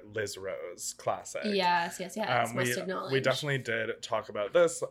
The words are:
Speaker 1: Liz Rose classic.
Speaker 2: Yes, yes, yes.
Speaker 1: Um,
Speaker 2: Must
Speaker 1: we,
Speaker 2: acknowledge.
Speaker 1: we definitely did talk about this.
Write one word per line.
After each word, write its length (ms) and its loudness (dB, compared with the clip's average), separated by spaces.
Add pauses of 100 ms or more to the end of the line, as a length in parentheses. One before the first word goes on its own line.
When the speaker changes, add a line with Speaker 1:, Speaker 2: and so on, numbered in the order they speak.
(140)
Speaker 1:
Liz 240 -2
Rose 600 -8
classic. 480 -2
Speaker 2:
Yes, 540 2
yes, 160 -8
yes. 340 2
Speaker 1:
Um, 60 -6
Speaker 2:
Must 200 2
Speaker 1:
we, 60 -2
Speaker 2:
acknowledge. 300 -4
Speaker 1:
we 100 6
definitely 360 2
did 460 -2
talk 260 -2
about 240 -2
this. 380 6